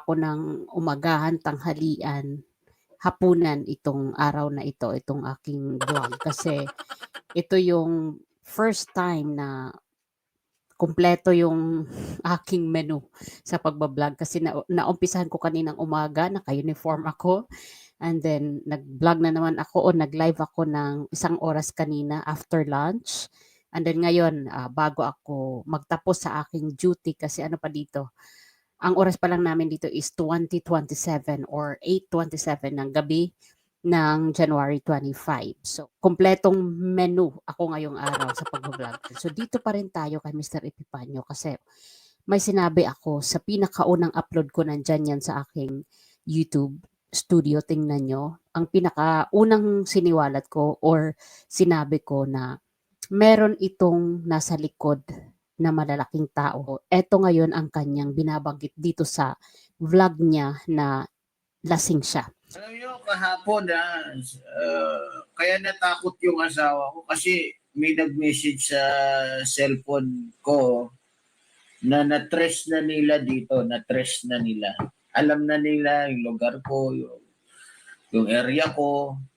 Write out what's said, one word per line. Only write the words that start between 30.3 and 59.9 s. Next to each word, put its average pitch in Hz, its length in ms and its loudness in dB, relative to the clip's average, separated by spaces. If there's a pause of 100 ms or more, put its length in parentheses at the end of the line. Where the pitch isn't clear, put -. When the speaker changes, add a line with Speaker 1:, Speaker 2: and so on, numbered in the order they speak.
Speaker 1:
twenty-seven 151 880 -4
or 147 320 -8
eight 185 320 -2
twenty-seven 156 640 -4
ng 135 160 -6
gabi 156 400 0 (560)
ng 160 480 2
January 147 480 2
twenty-five. 139 800 -4
So, - 360 -12
kumpletong 185 560 4 (200)
menu 180 560 0 (160)
ako 165 240 -4
ngayong 151 240 -8
araw 143 400 -4
sa - 80 -10
pagbablog. 131 720 -12
So, 165 160 -6
dito 220 320 -6
pa 220 120 -2
rin 202 120 -6
tayo 156 320 -6
kay 151 160 -10
Mister 151 320 -8
Epifanio 139 560 -14
kasi 143 320 -10 (720)
may 196 160 2
sinabi 175 400 4
ako 147 400 -4
sa - 160 -2
pinakaunang 180 720 2
upload 160 400 -2
ko, 160 160 0
nandyan 147 480 0
yan 143 80 -4
sa 139 240 -6
aking 135 400 -8 (400)
YouTube 151 520 0 (320)
studio, 151 520 2
tingnan 147 480 -2
nyo. 135 120 -2 (320)
Ang 165 160 0
pinakaunang 196 1160 4
siniwalat 160 640 2
ko 151 320 0
or 156 320 4 (320)
sinabi 156 560 2
ko 139 240 -2
na 131 320 -6 (480)
meron 214 560 8
itong 175 640 2
nasa 160 320 0
likod - 400 -2 (560)
na 165 160 2
malalaking 147 640 -2
tao. 135 560 -4
Eto 190 320 6
ngayon 165 320 6
ang 160 160 -4
kanyang 143 400 -2
binabanggit 147 640 -4
dito 160 320 0
sa 135 240 -2 (480)
vlog 165 400 4